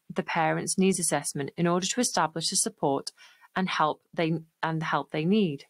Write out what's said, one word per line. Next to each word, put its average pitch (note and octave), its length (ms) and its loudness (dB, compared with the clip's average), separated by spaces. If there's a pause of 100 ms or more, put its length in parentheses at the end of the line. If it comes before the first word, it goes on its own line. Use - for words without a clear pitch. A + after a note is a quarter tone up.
(120)
the E3+ 120 -4
parents' D#3+ 520 -2
needs F#3+ 220 4
assessment D3 580 -2
in F3 100 2
order F3 200 2
to - 140 -2
establish E3 500 0
the F#3+ 60 -2
support - 560 0 (420)
and F#3 140 -2
help D3+ 340 0 (100)
they, E3 200 0 (300)
and D#3+ 180 -2
the D#3+ 60 -4
help D3+ 260 -2
they D#3 120 -2
need. F3+ 460 0